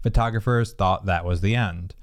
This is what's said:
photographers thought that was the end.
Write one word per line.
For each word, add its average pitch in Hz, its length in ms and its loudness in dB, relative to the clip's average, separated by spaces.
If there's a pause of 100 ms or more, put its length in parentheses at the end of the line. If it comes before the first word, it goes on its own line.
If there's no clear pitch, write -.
photographers 117 680 2
thought 92 340 0
that 87 200 0
was 87 140 0
the 101 140 2
end. 90 480 -4